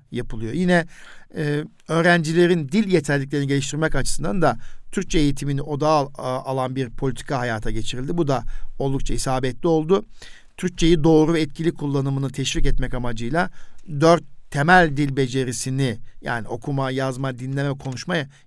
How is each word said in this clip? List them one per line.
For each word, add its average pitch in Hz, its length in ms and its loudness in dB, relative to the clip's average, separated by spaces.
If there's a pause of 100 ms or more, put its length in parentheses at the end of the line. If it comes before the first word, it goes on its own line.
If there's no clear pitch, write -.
(120)
yapılıyor. 117 420 -6
Yine, 175 320 2 (520)
e, 147 260 -2 (240)
öğrencilerin 170 840 4
dil 196 220 2
yeterliliklerini 143 560 0
geliştirmek 147 480 0
açısından 160 460 2
da 123 160 4 (340)
Türkçe - 280 0
eğitimini 143 420 0
odağa 147 260 -2
al-, 143 280 2
a-, 127 280 -4
alan 131 320 -4
bir 127 140 -4
politika 135 500 -4
hayata 113 320 -2
geçirildi. 127 460 -2
Bu 165 100 2
da 127 160 0 (360)
oldukça 135 340 0
isabetli 131 540 -2
oldu. 165 380 2 (520)
Türkçeyi 175 460 4
doğru 156 300 6
ve 160 80 2
etkili 156 300 -2
kullanımını 139 580 -2
teşvik 139 360 0
etmek 131 280 4
amacıyla 123 560 -2 (520)
dört 165 220 6 (280)
temel 151 460 4
dil 139 200 0
becerisini, 131 800 -2 (240)
yani 117 260 -6
okuma, 135 440 -4
yazma, 135 480 -4
dinleme, 135 380 -4
konuşmaya 135 500 -6 (200)